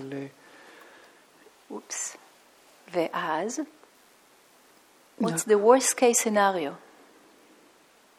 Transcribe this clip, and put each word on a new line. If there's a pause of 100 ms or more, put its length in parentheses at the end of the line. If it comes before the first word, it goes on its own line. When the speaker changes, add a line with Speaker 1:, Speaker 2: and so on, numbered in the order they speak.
(120)
Speaker 1:
אה, (1400)
Speaker 2:
אופס. (760)
ואז? (1600)
Speaker 1:
לא.
Speaker 2:
What's
the (100)
worst
case
scenario? (1500)